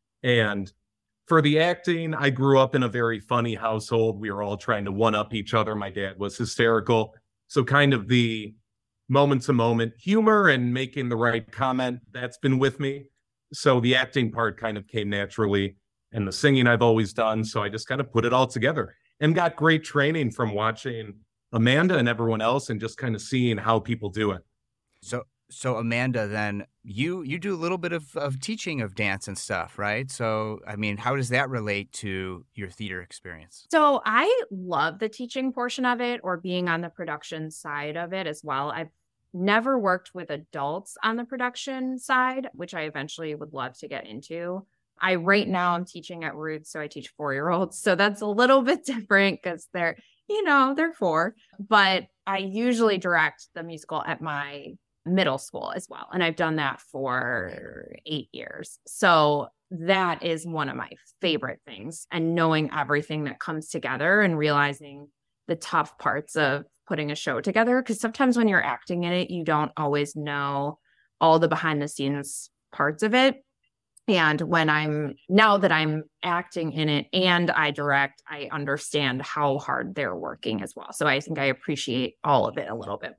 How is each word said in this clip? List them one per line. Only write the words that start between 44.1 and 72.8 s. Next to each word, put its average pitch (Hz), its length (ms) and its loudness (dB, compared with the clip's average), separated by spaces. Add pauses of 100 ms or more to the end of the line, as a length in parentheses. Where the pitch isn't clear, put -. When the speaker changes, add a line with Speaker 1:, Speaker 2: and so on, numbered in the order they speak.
Speaker 3:
I, 185 120 4
right 190 320 2
now, 180 260 2
I'm 175 120 -2
teaching 170 380 -12
at 156 120 -6
Roots, 156 360 -8
so 160 80 -10
I 147 80 -8
teach - 300 -14
four-year-olds. 160 640 -2
So 190 160 2
that's 202 260 2
a 214 60 -4
little 247 340 6
<laughs> - 0 -
bit 269 240 0
different 196 560 2
'cause 170 320 -8
they're, 170 240 -2 (320)
you 415 140 -2
know, 277 320 4
they're 330 180 0
four. 175 420 2 (240)
But 196 480 4 (200)
I 196 100 -2
usually 220 640 2
direct 165 560 0
the 165 80 -10
musical 160 420 -8
at 160 160 -6
my 143 520 -8 (320)
middle 165 340 2
school - 360 -10
as - 140 -12
well. - 240 -14
And 180 100 0
I've 165 120 0
done 160 220 0
that 139 220 -4
for 123 1120 -6 (160)
eight 156 280 -8
years. - 520 -14
So 151 640 4 (240)
that 180 520 0
is 165 220 -2
one 156 240 -4
of 131 60 -10
my 117 160 -8 (300)
favorite 151 440 -2
things. 120 460 -14
And 165 240 0
knowing 160 360 2
everything 151 520 -2
that 139 160 -8
comes 156 300 -8
together 156 520 0
and 175 160 4
realizing 143 680 0 (400)
the 170 80 -2
tough 160 420 -4
parts 143 380 -4
of 147 300 0 (220)
putting 151 220 -4
a 147 60 -4
show 135 260 -4
together. 226 400 2
'Cause 226 180 -4
sometimes 240 380 2
when 233 100 4
you're 190 160 4
acting 175 400 -4
in 175 100 -2
it, 180 180 -2
you 175 120 -4
don't 151 340 0
always 147 380 -2
know 143 640 -4 (420)
all 160 200 8
the 165 80 4
behind 156 340 0
the 143 60 -4
scenes 139 640 -6 (200)
parts 151 300 -2